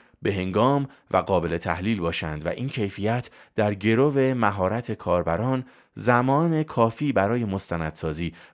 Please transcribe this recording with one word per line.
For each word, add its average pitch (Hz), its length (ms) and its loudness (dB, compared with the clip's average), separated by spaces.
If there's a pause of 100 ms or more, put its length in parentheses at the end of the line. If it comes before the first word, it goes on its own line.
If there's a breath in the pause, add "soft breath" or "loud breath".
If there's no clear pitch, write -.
(220 soft breath)
به‌هنگام 104 680 2 (240 loud breath)
و 92 60 4
قابل 85 400 2
تحلیل 92 420 -2
باشند 80 460 -4
و 85 40 -2
این 123 200 -4
کیفیت 107 600 -4 (260 loud breath)
در 104 180 0
گرو 113 380 2 (220)
مهارت 104 580 0
کاربران، 92 720 0 (280 loud breath)
زمان 135 680 2
کافی 127 500 0
برای 110 320 2
مستندسازی 82 880 -4 (200 loud breath)